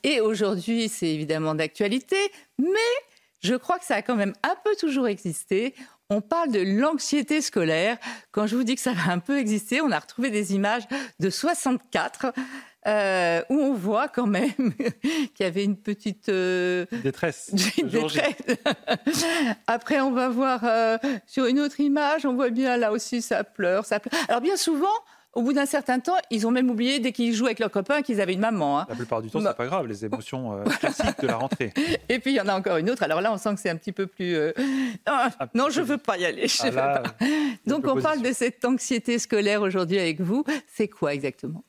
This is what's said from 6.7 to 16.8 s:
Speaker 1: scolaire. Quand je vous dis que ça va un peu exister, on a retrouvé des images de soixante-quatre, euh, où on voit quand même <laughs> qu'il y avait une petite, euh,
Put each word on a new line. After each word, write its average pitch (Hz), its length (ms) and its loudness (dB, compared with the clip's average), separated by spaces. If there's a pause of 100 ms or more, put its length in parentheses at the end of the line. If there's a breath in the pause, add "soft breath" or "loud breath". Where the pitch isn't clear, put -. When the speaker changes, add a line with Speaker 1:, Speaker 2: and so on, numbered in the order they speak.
Speaker 1:
scolaire. 175 560 0 (340 loud breath)
Quand 208 140 0
je 220 100 0
vous 254 100 2
dis 254 100 0
que - 60 -10
ça 247 120 0
va 175 180 2
un 175 80 0
peu 277 200 0
exister, 214 420 0
on 302 100 2
a 160 60 0
retrouvé 240 320 -4
des 208 240 0
images 208 300 0 (360 loud breath)
de 185 100 2
soixante-quatre, 254 1040 -2 (540 loud breath)
euh, 190 540 2 (100)
où 285 100 2
on 277 140 2
voit 214 340 0
quand 247 160 0
même 202 320 2
<laughs> 269 760 -2
qu'il - 60 -4
y - 20 2
avait 185 200 0
une 202 140 0
petite, 208 520 -6
euh, 180 640 0